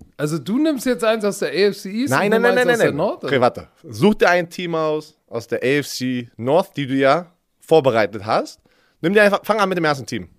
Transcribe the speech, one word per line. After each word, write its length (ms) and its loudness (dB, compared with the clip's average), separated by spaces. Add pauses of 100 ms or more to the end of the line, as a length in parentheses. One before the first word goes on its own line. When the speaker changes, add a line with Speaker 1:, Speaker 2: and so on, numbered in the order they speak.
(160)
Speaker 1:
Also 220 -4
du 200 -4
nimmst 280 -2
jetzt 180 -2
eins 200 0
aus 160 -4
der 80 -2
A 40 -6
F 240 2
C 140 -12
East 200 -4
Speaker 2:
Nein, 220 2
Speaker 1:
und 80 2
Speaker 2:
nein, 20 2
Speaker 1:
du 60 2
Speaker 2:
nein, 60 2
Speaker 1:
meinst 20 2
Speaker 2:
nein, 60 2
Speaker 1:
aus 40 2
Speaker 2:
nein, 120 2
Speaker 1:
der 100 4
Speaker 2:
nein. 80 -2
Speaker 1:
Nord, 280 -4
oder? 20 -8
Speaker 2:
Okay, 140 0
warte. 280 0 (200)
Such 260 2
dir 160 2
ein 180 0
Team 260 -8
aus, 440 -4 (100)
aus 200 -10
der 140 -4
A 40 -2
F 200 0
C 500 -6
North, 400 -2
die 100 -4
du 80 -4
ja 320 2 (340)
vorbereitet 640 2
hast. 360 -4 (420)
Nimm 100 0
dir 100 6
einfach, 200 4
fang 180 0
an 80 2
mit 80 -2
dem 80 -2
ersten 220 -2
Team. 220 -8 (100)